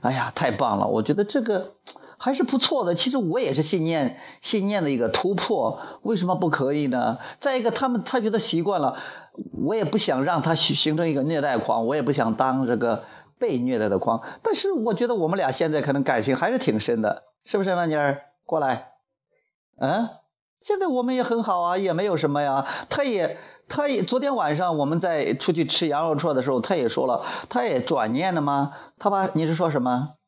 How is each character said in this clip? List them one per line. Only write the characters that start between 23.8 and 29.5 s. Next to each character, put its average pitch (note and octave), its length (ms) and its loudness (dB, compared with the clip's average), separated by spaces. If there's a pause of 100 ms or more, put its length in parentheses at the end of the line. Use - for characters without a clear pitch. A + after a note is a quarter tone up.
也， A3 160 2
昨 B3 160 0
天 C#4 160 0
晚 D3+ 200 0
上 E3+ 220 0
我 C#3+ 80 2
们 D#3 140 0
在 D#3+ 340 0
出 - 200 0
去 D#3+ 120 0
吃 - 220 0
羊 D3+ 200 0
肉 D#3 80 2
串 C#3+ 200 0
的 B2+ 80 2
时 C#3 80 0
候， B2 100 2
他 F#3+ 140 0
也 B2+ 120 2
说 B2+ 200 0
了， A#2+ 160 0 (260)
他 - 140 0
也 D3 180 0
转 A#2 320 0
念 F3 220 0
了 D#3 60 2
吗？ C#3 320 0 (260)
他 - 100 2
爸， F#3+ 240 0
你 D#3+ 140 0
是 E3 80 0